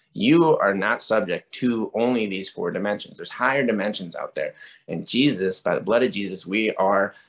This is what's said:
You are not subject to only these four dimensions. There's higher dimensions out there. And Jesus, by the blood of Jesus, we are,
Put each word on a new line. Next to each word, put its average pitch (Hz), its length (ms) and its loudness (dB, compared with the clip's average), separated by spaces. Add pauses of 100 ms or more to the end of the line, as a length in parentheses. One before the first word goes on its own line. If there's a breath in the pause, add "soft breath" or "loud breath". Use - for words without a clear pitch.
(140 soft breath)
You 156 420 4
are 98 180 4
not 104 280 0
subject 98 540 -2
to 117 380 0
only 117 320 2
these 95 220 -6
four 90 220 -4
dimensions. 101 480 -6
There's 87 120 -12
higher 135 360 0
dimensions 101 500 -2
out - 180 -10
there. - 200 -4 (340 loud breath)
And 82 180 -8
Jesus, 107 540 0
by 87 140 0
the 71 60 -2
blood 107 220 2
of 117 100 0
Jesus, 95 340 -6
we 107 300 0
are, 98 380 2 (140 soft breath)